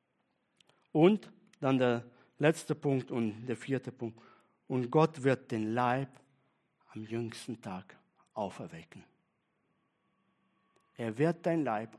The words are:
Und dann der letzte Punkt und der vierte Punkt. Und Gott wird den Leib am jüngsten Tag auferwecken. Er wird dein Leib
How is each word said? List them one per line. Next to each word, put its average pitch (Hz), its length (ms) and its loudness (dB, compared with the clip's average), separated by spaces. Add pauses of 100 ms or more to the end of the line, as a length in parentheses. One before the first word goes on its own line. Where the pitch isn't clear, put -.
(920)
Und 180 400 6 (260)
dann 135 200 2
der 120 260 2 (340)
letzte 156 360 2
Punkt 135 360 -2
und 117 360 -2
der 120 100 -4
vierte 131 360 -6
Punkt. 113 280 -10 (460)
Und 127 240 -4
Gott 156 320 4
wird 131 280 2
den 110 220 -2
Leib 123 380 0 (800)
am 110 140 -12
jüngsten 113 560 -8
Tag 92 340 -12 (380)
auferwecken. 90 720 -10 (2000)
Er 113 160 -4
wird 165 300 0
dein 165 160 2
Leib 113 360 -4